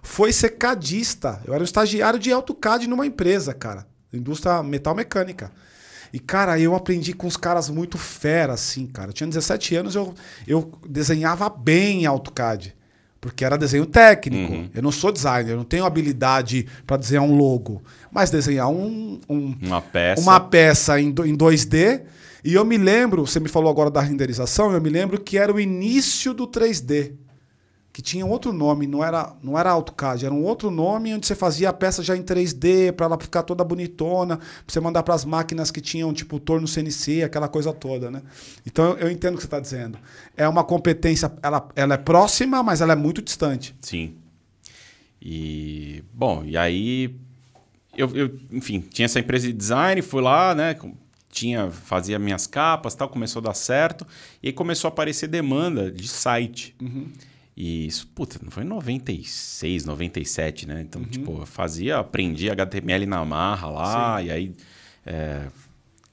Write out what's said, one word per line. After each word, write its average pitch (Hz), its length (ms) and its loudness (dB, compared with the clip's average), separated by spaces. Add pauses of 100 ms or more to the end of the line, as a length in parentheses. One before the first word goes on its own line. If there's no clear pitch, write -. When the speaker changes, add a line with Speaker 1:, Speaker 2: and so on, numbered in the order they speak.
Speaker 1:
foi 214 300 2
ser 226 200 2
cadista. 185 920 -4
Eu 123 80 -4
era 147 80 0
um 175 40 0
estagiário 214 540 2
de 226 120 0
autocad 247 560 0
numa 247 180 0
empresa, 185 480 0
cara. 101 320 -10 (280)
Indústria 151 500 -2
metal 143 320 -2
mecânica. 185 560 -4 (640)
E, 127 60 -8
cara, 185 400 2
eu 165 160 4
aprendi 180 380 -2
com 180 140 -6
os 170 80 -2
caras 170 340 0
muito 170 280 -4
fera, 151 560 0
assim, 131 340 -4
cara. 101 220 -10
Eu 101 40 -12
tinha 151 140 -6
dezessete 170 480 -2
anos, 185 200 -2
eu, 190 180 -4 (340)
eu 160 240 0 (160)
desenhava 160 640 0
bem 180 540 4
em - 20 2
autocad. 117 680 -2 (480)
Porque - 220 -6
era 135 140 2
desenho 143 280 2
técnico. 151 680 6
Speaker 2:
Uhum. 85 200 -6
Speaker 1:
Eu 113 80 -6
não 143 120 0
sou 185 180 2
designer, 127 400 0
eu 117 60 -2
não 120 80 -6
tenho 170 180 0
habilidade 131 800 2 (220)
pra 139 80 2
desenhar 139 300 0
um 147 100 6
logo. 127 480 2 (260)
Mas 196 200 2
desenhar 139 400 2
um, 208 580 -4
um, 143 340 -2
Speaker 2:
Uma 92 200 -2
peça. 90 400 2
Speaker 1:
uma 185 180 8
peça 156 640 6
em 147 100 2
do-, 160 140 0
em 151 100 2
dois 156 300 6
D. 175 380 4 (420)
E 160 80 2
eu 196 100 8
me 226 140 4
lembro, 196 500 4
você 165 140 0
me 156 80 -4
falou 160 200 4
agora 147 220 4
da 143 80 2
renderização, 139 720 0
eu 180 80 2
me 160 100 0
lembro 185 300 0
que 196 180 -4
era 202 160 4
o 202 60 2
início 214 720 0
do 247 140 -4
três 226 320 0
D. 143 320 -2 (800)
Que - 120 -16
tinha 185 220 -6
outro 226 280 -2
nome, 147 340 2
não 143 160 -2
era, 165 300 -2 (100)
não 139 140 -2
era 175 140 4
autocad, 139 520 -2
era 135 100 -2
um 147 100 0
outro 214 260 -2
nome 202 440 0
onde 214 120 -6
você - 100 -2
fazia 180 340 0
a 180 40 -2
peça 185 300 -2
já 180 120 0
em 185 60 -6
três 180 320 0
D 180 400 4
pra 175 140 0
ela 165 120 0
ficar 170 220 -2
toda 175 220 -2
bonitona, 175 720 -2
pra 165 100 -14 (200)
você - 120 -2
mandar 165 220 0
pras 160 240 2
máquinas 160 460 -2
que 156 100 -10
tinham, 165 320 -4
tipo, 151 260 -8
torno 160 280 0
C 160 140 -4
N 156 100 -4
C, 151 320 -2
aquela 151 260 -2
coisa 151 240 -2
toda, 131 380 -8
né? 135 100 -12 (440)
Então, 165 260 2
eu, 175 80 -4
eu 170 120 -2
entendo 180 220 -2
o 170 40 -6
que 170 60 -10
você - 60 -14
tá 143 100 -4
dizendo. 123 380 -10 (400)
É 151 100 2
uma 165 160 4
competência, 165 760 2
ela, 143 340 -2
ela 139 200 4
é - 20 -4
próxima, 208 680 6
mas 190 160 2
ela 160 140 6
é - 20 8
muito 156 280 0
distante. 135 580 -4
Speaker 2:
Sim. 80 320 -6 (1080)
E, 76 840 -10 (100)
bom, 117 320 -2
e 76 100 -6
aí, 110 600 -2 (840)
eu, 131 180 0
eu, 135 240 -2 (120)
enfim, 113 280 -4
tinha - 260 -2
essa 120 140 0
empresa 123 280 0
de 120 60 -4
design, 123 480 0
fui 135 200 -2
lá, 160 340 4
né, 156 200 0
com-, - 180 -16 (360)
tinha, 113 400 -2
fazia 92 480 -4
minhas 101 300 -2
capas, 156 480 0
tal, 139 140 -6
começou 117 320 -8
a - 40 -10
dar 107 80 -2
certo, 151 520 -2 (360)
e - 60 -6
aí 135 60 -4
começou 170 340 -4
a 156 40 0
aparecer 151 360 -4
demanda 151 640 -2
de 92 160 -12
site. 120 760 -4
Speaker 1:
Uhum. 131 260 -10 (540)
Speaker 2:
E 82 260 -6
isso, - 280 -8
puta, - 260 -10
não - 80 -16
foi - 140 -10
em 147 40 -8
noventa 131 440 -6
e 87 140 -8
seis, - 580 -6
noventa 78 340 -8
e 78 80 -6
sete, 78 400 -6
né? 73 140 -10
Então, 80 220 -12
Speaker 1:
Uhum. 123 80 -10
Speaker 2:
tipo, 120 320 -10
eu 76 40 -14
fazia, 90 540 -6
aprendi 90 500 -4
H 98 160 -2
T 95 120 -10
M 90 160 -4
L 98 120 0
na 92 200 -4
marra 85 440 -4
lá, 104 520 -2
Speaker 1:
Sim. 87 60 -6
Speaker 2:
e 85 40 -6
aí, 87 240 -6 (500)
é, 76 420 -8 (640)